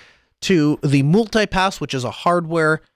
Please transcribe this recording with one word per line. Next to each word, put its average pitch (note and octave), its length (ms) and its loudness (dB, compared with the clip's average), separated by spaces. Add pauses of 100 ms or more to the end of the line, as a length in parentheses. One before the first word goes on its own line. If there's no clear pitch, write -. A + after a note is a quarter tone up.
(420)
to D3+ 400 2
the C#3 220 2
MultiPass, G3 760 0
which C#3+ 140 -8
is C3 80 -4
a A#2+ 80 -6
hardware, D#3+ 720 0 (160)